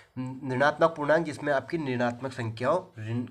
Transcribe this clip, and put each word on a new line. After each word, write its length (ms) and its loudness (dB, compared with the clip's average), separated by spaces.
ऋणात्मक 460 4
पूर्णांक 300 4
जिसमें 260 -2
आपकी 240 0
ऋणात्मक 460 -2
संख्या 360 -4
हो, 300 0
ऋण 320 -4